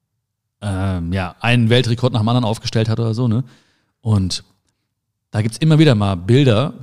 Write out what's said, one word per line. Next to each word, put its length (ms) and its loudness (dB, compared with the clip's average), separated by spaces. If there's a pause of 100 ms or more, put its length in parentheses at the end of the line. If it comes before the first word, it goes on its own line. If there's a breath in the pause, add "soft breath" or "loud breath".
(600)
ähm, 520 -4
ja, 260 -4
einen 300 2
Weltrekord 440 0
nach 80 -2
dem 80 0
anderen 160 0
aufgestellt 440 -2
hat 100 -2
oder 140 -2
so, 140 -2
ne? 160 0 (580 soft breath)
Und 420 -2 (880)
da 140 -2
gibt's 160 -6
immer 180 4
wieder 160 4
mal 220 0
Bilder 680 2